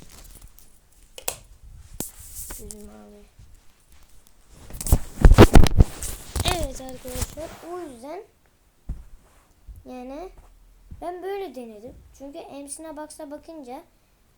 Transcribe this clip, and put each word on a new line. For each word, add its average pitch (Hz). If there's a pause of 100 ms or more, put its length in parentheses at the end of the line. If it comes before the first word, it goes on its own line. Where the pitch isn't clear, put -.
(2500)
Gözüm 208
ağrıyor. 208 (3250)
Evet 294
arkadaşlar, 262 (220)
o 359
yüzden 294 (1600)
yani 254 (680)
ben 349
böyle 381
denedim. 226 (240)
Çünkü 285
Emsine 285
Box'a 302
bakınca 294 (560)